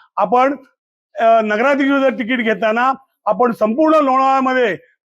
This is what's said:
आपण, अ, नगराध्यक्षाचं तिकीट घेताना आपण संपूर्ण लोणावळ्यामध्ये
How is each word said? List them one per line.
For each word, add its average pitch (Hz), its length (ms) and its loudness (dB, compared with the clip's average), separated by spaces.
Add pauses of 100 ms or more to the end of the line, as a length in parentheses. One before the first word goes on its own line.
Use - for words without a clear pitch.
(160)
आपण, 247 400 0 (640)
अ, 226 220 4
नगराध्यक्षाचं 269 800 0
तिकीट 247 200 -4
घेताना 220 540 0 (320)
आपण 220 280 0
संपूर्ण 294 420 0
लोणावळ्यामध्ये 262 800 0 (300)